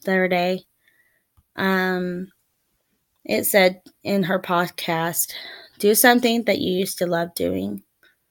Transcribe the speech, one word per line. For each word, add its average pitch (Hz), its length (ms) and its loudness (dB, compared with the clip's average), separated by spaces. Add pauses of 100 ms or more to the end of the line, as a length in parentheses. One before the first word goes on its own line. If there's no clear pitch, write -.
the 196 80 0
other 185 160 2
day. 180 380 -2 (880)
Um, 185 720 -2 (960)
it 220 220 -2
said 185 360 4 (220)
in 202 180 0
her 185 160 0
podcast, 170 960 -2 (480)
"Do 208 160 4
something 240 480 4
that 208 160 0
you 185 180 -2
used 190 200 -4
to 180 80 -2
love 175 280 -2
doing 190 480 -4 (480)